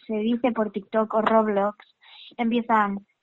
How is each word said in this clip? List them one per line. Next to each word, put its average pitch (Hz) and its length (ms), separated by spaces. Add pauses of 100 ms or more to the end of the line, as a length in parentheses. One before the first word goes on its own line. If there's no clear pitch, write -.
se 220 100
dice 233 360
por 214 200
TikTok 220 420
o 220 80
Roblox, 214 560 (600)
empiezan, 220 680 (160)